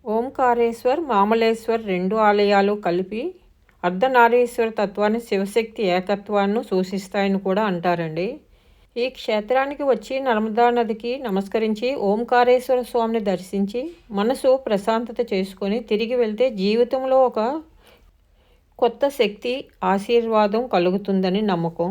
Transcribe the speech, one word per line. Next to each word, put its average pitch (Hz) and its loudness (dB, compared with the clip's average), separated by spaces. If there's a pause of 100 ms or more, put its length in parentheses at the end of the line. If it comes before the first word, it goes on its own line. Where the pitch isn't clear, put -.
(160)
ఓంకారేశ్వర్, 240 0 (100)
మామలేశ్వర్ 226 2 (120)
రెండు 185 0 (120)
ఆలయాలు 202 4
కలిపి 185 -2 (600)
అర్ధనారీశ్వర 233 4 (100)
తత్వాన్ని, 208 0
శివశక్తి 220 -2 (140)
ఏకత్వాన్ని 202 0
సూచిస్తాయని 196 -2 (100)
కూడా 190 2
అంటారండి. 170 -2 (680)
ఈ 240 -2 (120)
క్షేత్రానికి 254 -2
వచ్చి 226 0 (120)
నర్మదా 220 2 (120)
నదికి 226 -2 (160)
నమస్కరించి 214 -2 (200)
ఓంకారేశ్వర 247 2
స్వామిని 226 -2
దర్శించి 196 -4 (380)
మనసు 254 0 (140)
ప్రశాంతత 226 -2 (120)
చేసుకొని 196 -4 (120)
తిరిగి 226 0
వెళ్తే 214 0 (160)
జీవితంలో 247 2 (100)
ఒక 240 -2 (1400)
కొత్త 233 0 (160)
శక్తి 208 -2 (400)
ఆశీర్వాదం 214 2 (120)
కలుగుతుందని 190 0
నమ్మకం. 170 -2